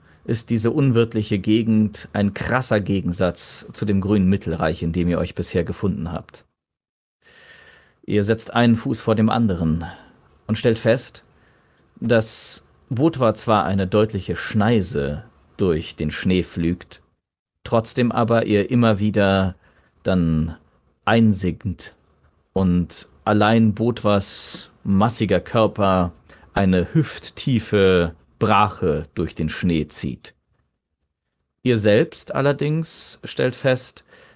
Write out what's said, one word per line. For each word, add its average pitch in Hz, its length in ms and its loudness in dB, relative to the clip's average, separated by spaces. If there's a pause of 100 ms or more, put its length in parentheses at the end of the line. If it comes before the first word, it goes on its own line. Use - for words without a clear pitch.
(260)
ist - 240 -4
diese 113 220 0
unwirtliche 117 640 0
Gegend 107 760 0
ein 101 220 0
krasser 123 460 -2
Gegensatz 92 920 -4
zu - 140 -8
dem 98 160 0
grünen 98 260 2
Mittelreich, 85 540 -2
in 82 100 -2
dem 87 160 0
ihr 85 100 0
euch 85 160 -4
bisher 87 300 -2
gefunden 85 480 -4
habt. - 320 -14 (1600)
Ihr 101 200 0
setzt 107 280 -2
einen 117 240 4
Fuß 117 240 -4
vor 113 140 0
dem 110 160 2
anderen 85 560 0 (600)
und 107 120 -4
stellt 117 180 2
fest, - 480 -2 (720)
dass - 680 -2 (240)
Botwa 131 440 2
zwar 104 300 0
eine 95 220 0
deutliche 101 500 0
Schneise 90 880 -2 (320)
durch 85 380 0
den 78 160 -4
Schnee 92 320 0
pflügt, 85 580 -4 (640)
trotzdem 117 480 -2
aber 117 360 0
ihr 104 240 0
immer 117 280 2
wieder 98 560 2 (480)
dann 80 540 0 (480)
einsinkt 98 920 0 (580)
und 87 560 0 (160)
allein 107 480 4
Botwas 107 1000 -2 (100)
massiger 98 580 2
Körper 98 720 2 (420)
eine 92 380 2
hüfttiefe 98 1200 0 (240)
Brache 98 760 2
durch 80 220 -6
den 80 120 -2
Schnee 80 380 0
zieht. - 480 -10 (1300)
Ihr 123 160 2
selbst 104 560 2
allerdings 147 880 -4
stellt - 320 -4
fest, - 500 -4 (320)